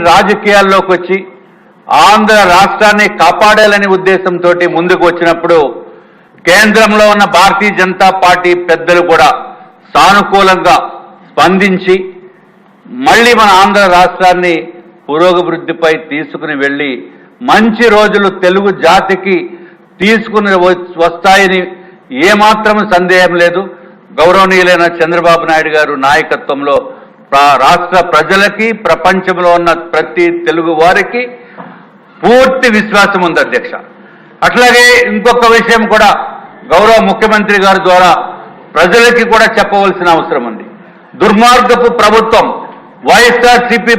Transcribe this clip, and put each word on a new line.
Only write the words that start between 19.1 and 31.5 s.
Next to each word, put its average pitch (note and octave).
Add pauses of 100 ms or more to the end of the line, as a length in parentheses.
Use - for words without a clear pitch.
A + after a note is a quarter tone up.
తీసుకుని G#3
వ-, F3+ (160)
వస్తాయని F#3+ (720)
ఏమాత్రం G#3+ (160)
సందేహం F3+ (100)
లేదు. F3 (580)
గౌరవనీయులైన F3+ (140)
చంద్రబాబు E3+
నాయుడు D#3
గారు D3 (120)
నాయకత్వంలో C#3+ (560)
ప్ర-, C#3+ (100)
రాష్ట్ర F3 (140)
ప్రజలకి, G3 (200)
ప్రపంచంలో F3+ (100)
ఉన్న E3+ (220)
ప్రతి D#3+ (200)
తెలుగు E3 (100)
వారికి G3+ (1000)